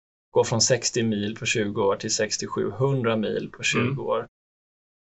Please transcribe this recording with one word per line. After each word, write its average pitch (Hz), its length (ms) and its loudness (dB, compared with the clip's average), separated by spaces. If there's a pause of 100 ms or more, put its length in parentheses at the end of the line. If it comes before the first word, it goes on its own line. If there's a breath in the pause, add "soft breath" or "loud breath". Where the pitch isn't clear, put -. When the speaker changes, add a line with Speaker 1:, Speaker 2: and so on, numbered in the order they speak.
(300)
Speaker 1:
gå 123 140 4
från 113 160 0
sextio 123 420 2
mil 107 340 -2
på 123 100 -6
tjugo 104 360 0
år 98 140 4
till 110 180 -4
sextiosju 107 560 -2
hundra 117 460 0
mil 107 360 -2
på - 100 -16
tjugo - 240 2
Speaker 2:
Mm. 139 140 -2
Speaker 1:
år. - 260 -2 (760)